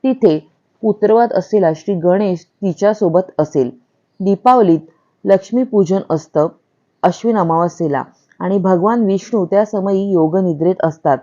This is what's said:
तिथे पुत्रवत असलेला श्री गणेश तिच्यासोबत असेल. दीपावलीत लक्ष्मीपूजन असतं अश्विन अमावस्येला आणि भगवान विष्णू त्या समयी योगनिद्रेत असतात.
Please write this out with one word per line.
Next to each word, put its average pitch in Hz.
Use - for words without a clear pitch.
तिथे 220
पुत्रवत 220
असलेला 180
श्री 196
गणेश 180
तिच्यासोबत 185
असेल. 135
दीपावलीत 196
लक्ष्मीपूजन 196
असतं 156
अश्विन 214
अमावस्येला 165
आणि 190
भगवान 190
विष्णू 190
त्या 202
समयी 196
योगनिद्रेत 170
असतात. 156